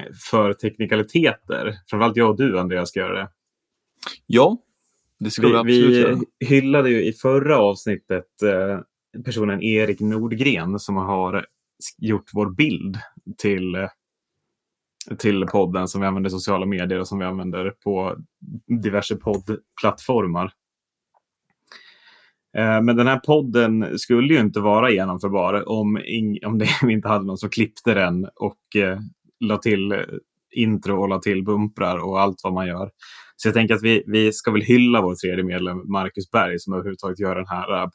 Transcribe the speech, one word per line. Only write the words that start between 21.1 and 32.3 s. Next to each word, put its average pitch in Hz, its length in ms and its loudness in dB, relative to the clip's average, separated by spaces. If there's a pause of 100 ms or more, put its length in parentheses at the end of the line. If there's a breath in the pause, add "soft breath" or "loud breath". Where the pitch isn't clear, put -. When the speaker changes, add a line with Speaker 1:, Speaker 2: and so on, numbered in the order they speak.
Speaker 1:
Eh, 110 240 2
men 117 160 4
den 120 100 4
här 131 120 2
podden 117 800 2
skulle 123 340 4
ju 151 60 6
inte 107 200 2
vara 107 320 4
genomförbar 95 800 -2
om 107 280 0
ing-, 107 480 -6
om 110 120 -2
det, 107 180 0
<laughs> - 80 -4
vi 117 100 4
inte 104 140 -2
hade 104 180 0
någon 95 120 -6
som 107 120 -6
klippte 117 440 -2
den 90 420 0
och, - 400 -8
eh, 98 240 0 (400)
la 107 180 -2
till, 101 340 0
eh, 98 80 -4 (520)
intro 104 500 0
och 98 80 0
la 95 100 0
till 95 240 -2
bumprar 104 540 -2
och 95 240 -4
allt 98 220 0